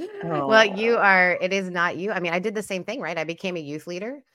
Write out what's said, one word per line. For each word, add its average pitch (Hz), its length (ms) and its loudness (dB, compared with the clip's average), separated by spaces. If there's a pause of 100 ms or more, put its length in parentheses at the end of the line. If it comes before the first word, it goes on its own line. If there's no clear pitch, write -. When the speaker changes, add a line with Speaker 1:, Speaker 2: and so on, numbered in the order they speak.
(240)
Speaker 1:
Well, 277 400 4
you 220 320 0
Speaker 2:
Oh. 196 40 2
Speaker 1:
are, 185 400 6
it 185 120 0
is 196 180 -2
not 175 260 0
you. 185 160 -4
I 185 80 -2
mean, 175 120 -2
I 175 60 0
did 202 160 -4
the 214 80 -4
same 185 220 -6
thing, 247 160 -8
right? 170 160 -6
I 160 80 -2
became 170 320 -6
a 165 40 -6
youth 151 260 -10
leader. 214 360 -10 (120)